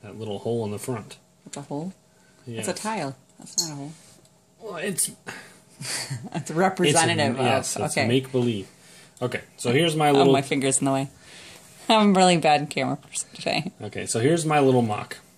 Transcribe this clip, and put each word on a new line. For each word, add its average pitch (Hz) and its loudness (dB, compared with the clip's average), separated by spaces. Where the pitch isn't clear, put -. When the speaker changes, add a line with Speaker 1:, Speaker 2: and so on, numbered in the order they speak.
Speaker 1:
That 101 -16
little 104 -8
hole 117 -4
in 104 -6
the 104 -6
front. 113 -10
Speaker 2:
That's - -16
a 143 -12
hole? 151 -8
Speaker 1:
Yes. 113 -8
Speaker 2:
That's 180 -6
a - -14
tile. 180 -6
That's - -8
not 151 -10
a 143 -12
hole. 143 -12
Speaker 1:
Well, 202 -12
it's 180 -4
Speaker 2:
<laughs> - -12
It's - -8
representative 165 2
Speaker 1:
it's, 123 -2
yes, 127 0
Speaker 2:
of, - -4
Speaker 1:
it's 147 -4
Speaker 2:
okay. 135 2
Speaker 1:
make-believe. 120 0
Okay, 120 -4
so 120 -2
here's 156 2
my 151 4
Speaker 2:
Oh, 143 6
Speaker 1:
little 139 8
Speaker 2:
my 135 4
finger's 135 0
in 139 -2
the 135 2
way. 135 -2
I'm 214 6
a 190 4
really 180 6
bad 151 2
camera 135 -4
person - -10
today. - -4
Speaker 1:
Okay, 104 -10
so - -2
here's 156 2
my 151 2
little 131 4
mock. 104 -6